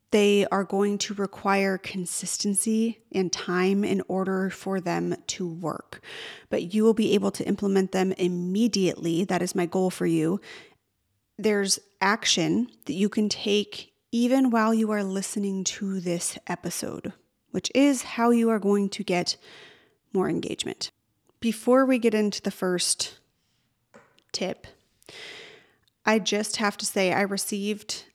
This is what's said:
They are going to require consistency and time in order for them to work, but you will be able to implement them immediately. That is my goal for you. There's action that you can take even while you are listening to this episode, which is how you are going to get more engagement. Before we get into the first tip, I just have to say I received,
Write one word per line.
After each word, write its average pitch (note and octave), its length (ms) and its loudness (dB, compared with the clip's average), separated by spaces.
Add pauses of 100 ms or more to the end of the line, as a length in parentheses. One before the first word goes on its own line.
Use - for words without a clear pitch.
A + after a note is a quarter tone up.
They G3+ 380 6
are G3 160 0
going G3+ 360 0
to - 140 -4
require G3 640 0
consistency G#3 1200 -2 (120)
and F#3 200 0
time F#3 520 2
in G3 240 0
order F#3+ 420 0
for F#3+ 320 -4
them F3 340 -2 (120)
to F3+ 200 -4
work, E3 540 -8 (480)
but F#3 240 -2
you G#3+ 100 4
will A3+ 120 8
be A3 180 2
able G3 180 2
to - 160 -6
implement G3 440 2
them F#3+ 220 2
immediately. F3+ 1120 0
That F3+ 200 0
is F3+ 100 -4
my F3 140 0
goal F#3 240 2
for F3+ 160 -2
you. E3 340 2 (960)
There's G3+ 400 2 (240)
action G3 680 2 (160)
that - 80 -4
you F#3+ 140 2
can G#3 220 0
take - 640 -4 (180)
even B3 380 4
while A3+ 240 4
you A3 160 2
are G#3 140 0
listening G3 640 -4
to F#3+ 340 -4
this F3 480 -4
episode, - 680 -8 (380)
which - 240 -4
is C4+ 260 4
how A#3 300 0
you A#3 180 4
are A3 80 2
going G3+ 320 2
to - 140 -10
get F3 340 -2 (720)
more F#3+ 160 2
engagement. - 600 -6 (500)
Before B3 460 2
we B3+ 140 2
get G#3+ 160 2
into G#3 260 0
the - 80 -4
first - 680 -2 (1120)
tip, - 340 -8 (1400)
I A3 140 4
just G#3+ 380 -2
have G3+ 220 -2
to G#3 80 -8
say F#3+ 280 0
I - 80 2
received, G3+ 920 -4